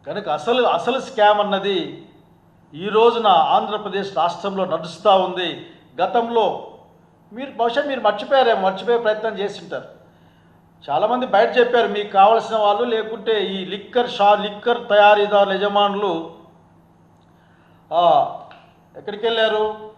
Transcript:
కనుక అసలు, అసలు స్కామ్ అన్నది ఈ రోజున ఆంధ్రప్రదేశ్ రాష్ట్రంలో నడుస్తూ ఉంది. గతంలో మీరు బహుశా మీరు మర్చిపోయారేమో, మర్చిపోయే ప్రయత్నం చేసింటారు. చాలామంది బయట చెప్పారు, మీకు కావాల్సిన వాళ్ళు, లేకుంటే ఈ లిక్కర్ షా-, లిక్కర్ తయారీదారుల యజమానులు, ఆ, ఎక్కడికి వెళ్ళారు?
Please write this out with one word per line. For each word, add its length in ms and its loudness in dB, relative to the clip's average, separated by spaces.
కనుక 220 -8
అసలు, 340 0
అసలు 360 0
స్కామ్ 400 2
అన్నది 680 -4
ఈ 160 -8
రోజున 380 2
ఆంధ్రప్రదేశ్ 920 0
రాష్ట్రంలో 480 -4
నడుస్తూ 600 0
ఉంది. 460 -8
గతంలో 760 -2
మీరు 180 -12
బహుశా 300 -2
మీరు 200 -6
మర్చిపోయారేమో, 600 2
మర్చిపోయే 360 0
ప్రయత్నం 420 -2
చేసింటారు. 460 -8
చాలామంది 360 0
బయట 320 2
చెప్పారు, 300 2
మీకు 240 -6
కావాల్సిన 460 4
వాళ్ళు, 260 2
లేకుంటే 640 -2
ఈ 200 -6
లిక్కర్ 440 -4
షా-, 260 4
లిక్కర్ 540 -4
తయారీదారుల 640 6
యజమానులు, 800 -2
ఆ, 400 4
ఎక్కడికి 280 -10
వెళ్ళారు? 720 -2